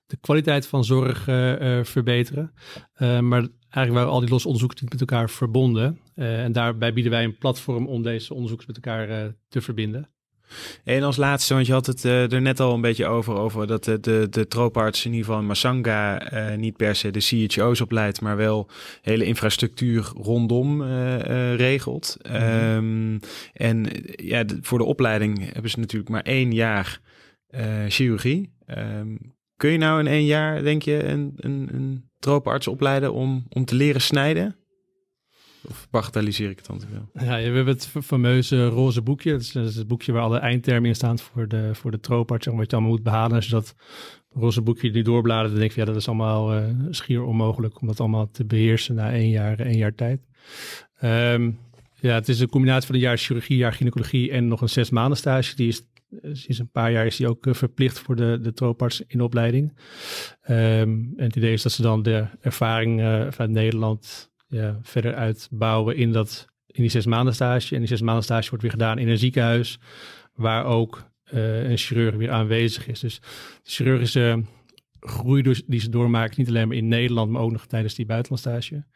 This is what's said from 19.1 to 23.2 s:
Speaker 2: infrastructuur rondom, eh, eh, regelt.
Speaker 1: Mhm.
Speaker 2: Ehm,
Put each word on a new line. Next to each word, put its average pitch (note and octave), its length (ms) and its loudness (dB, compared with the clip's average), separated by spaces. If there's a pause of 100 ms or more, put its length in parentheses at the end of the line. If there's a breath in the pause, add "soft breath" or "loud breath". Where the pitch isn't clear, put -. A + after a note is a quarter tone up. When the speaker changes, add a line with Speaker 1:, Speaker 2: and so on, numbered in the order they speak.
Speaker 2:
infrastructuur A2+ 920 0
rondom, A#2+ 680 0
eh, B2+ 320 -2 (380)
eh, B2 60 0
regelt. C3 640 -2
Speaker 1:
Mhm. - 120 -8
Speaker 2:
Ehm, A2 840 0 (340 loud breath)